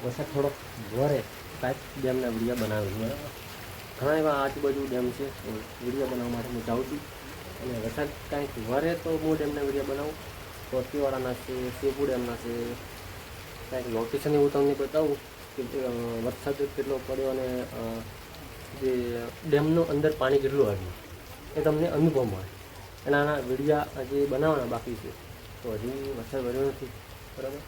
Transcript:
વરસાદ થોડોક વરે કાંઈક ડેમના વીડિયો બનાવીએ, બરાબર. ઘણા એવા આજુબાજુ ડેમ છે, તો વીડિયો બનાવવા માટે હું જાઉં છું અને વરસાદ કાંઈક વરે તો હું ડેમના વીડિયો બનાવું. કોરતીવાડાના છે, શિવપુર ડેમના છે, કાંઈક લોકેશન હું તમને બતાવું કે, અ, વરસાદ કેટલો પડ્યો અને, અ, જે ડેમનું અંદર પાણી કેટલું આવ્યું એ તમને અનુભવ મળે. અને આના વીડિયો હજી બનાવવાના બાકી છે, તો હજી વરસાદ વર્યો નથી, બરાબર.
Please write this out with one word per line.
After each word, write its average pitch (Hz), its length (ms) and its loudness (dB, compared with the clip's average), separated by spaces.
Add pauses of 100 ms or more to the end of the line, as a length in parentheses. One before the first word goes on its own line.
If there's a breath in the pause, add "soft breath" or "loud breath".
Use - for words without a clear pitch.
વરસાદ 127 220 -2
થોડોક 143 260 2 (460)
વરે 139 240 4 (380)
કાંઈક 135 420 -4
ડેમના 127 260 2
વીડિયો 117 280 0
બનાવીએ, 107 340 0
બરાબર. 135 400 -4 (720)
ઘણા 147 180 4
એવા 151 140 6
આજુબાજુ 139 580 2
ડેમ 123 200 2
છે, 131 160 -4
તો 110 360 -6 (220)
વીડિયો 131 220 0
બનાવવા 123 220 -2
માટે 117 200 -4
હું 120 180 -4
જાઉં 123 180 0
છું 139 140 -4 (640)
અને 123 160 -4
વરસાદ 113 300 -2 (220)
કાંઈક 139 400 -4
વરે 151 240 2
તો 165 160 -4
હું 156 260 2
ડેમના 147 240 -2
વીડિયો 139 240 0
બનાવું. 143 480 -4 (380)
કોરતીવાડાના 131 640 0
છે, 127 360 -4
શિવપુર 135 400 2
ડેમના 123 260 0
છે, 120 400 -4 (960)
કાંઈક 123 180 -4
લોકેશન 127 480 2
હું 143 160 8
તમને 139 220 6
બતાવું 143 420 2 (400)
કે, 135 60 -4
અ, 127 260 -2 (360)
વરસાદ 139 300 -2
કેટલો 139 520 0
પડ્યો 131 240 0
અને, 127 320 0
અ, 113 380 -4 (840)
જે 123 360 2 (320)
ડેમનું 160 380 8
અંદર 151 240 4
પાણી 139 260 6
કેટલું 135 280 6
આવ્યું 92 260 0 (640)
એ 151 40 2
તમને 156 260 6
અનુભવ 147 380 6
મળે. 95 220 -2 (600)
અને 143 100 6
આના 147 180 4
વીડિયો 139 680 2
હજી 139 260 2
બનાવવાના 143 380 4
બાકી 120 300 -2
છે, 101 160 -8 (520)
તો 117 100 -4
હજી 131 460 -4
વરસાદ 120 220 -4
વર્યો 123 220 0
નથી, 135 240 -2 (520)
બરાબર. 135 180 -6 (120)